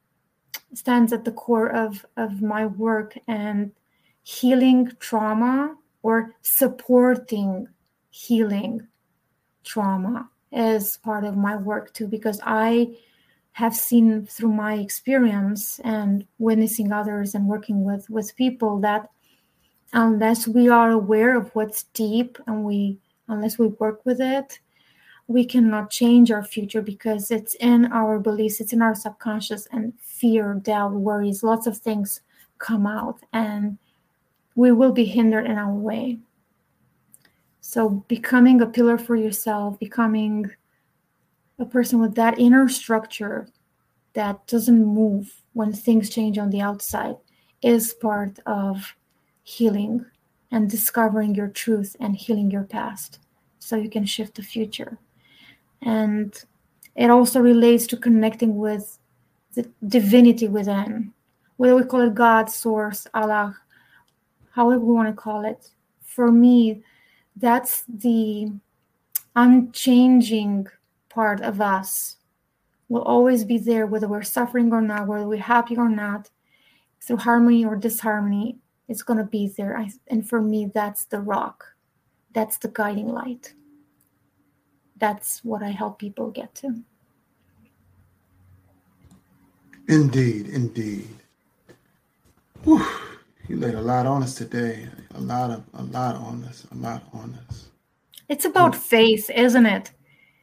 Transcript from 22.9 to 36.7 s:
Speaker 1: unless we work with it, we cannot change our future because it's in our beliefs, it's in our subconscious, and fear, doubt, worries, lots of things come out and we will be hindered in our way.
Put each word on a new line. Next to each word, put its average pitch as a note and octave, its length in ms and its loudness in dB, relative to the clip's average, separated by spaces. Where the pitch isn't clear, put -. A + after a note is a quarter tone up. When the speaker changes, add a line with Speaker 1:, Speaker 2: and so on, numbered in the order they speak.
Speaker 1:
unless A3 320 -6
we A3+ 80 2
work G#3+ 380 -4
with B3 140 -2
it, C4 400 -4
we A#3+ 180 2
cannot A3 460 2
change A#3+ 400 6
our G#3 120 -4
future G#3 380 -6
because G#3 500 -8
it's A3 240 -6
in A#3+ 380 6
our G#3+ 260 0
beliefs, G#3+ 400 -2
it's A3 140 -8
in A3+ 80 2
our A3+ 140 2
subconscious, G#3+ 760 -8
and A#3 280 -6
fear, A3 560 0
doubt, G3+ 380 -2
worries, G3+ 500 -2
lots A3+ 240 0
of A3+ 100 -4
things G#3 440 -6
come G#3 300 -2
out G#3+ 320 -8
and G#3 440 -4
we B3 160 6
will B3 200 6
be B3 140 2
hindered A3 400 2
in G#3+ 120 -4
our G3+ 160 -4
way. A3+ 440 -6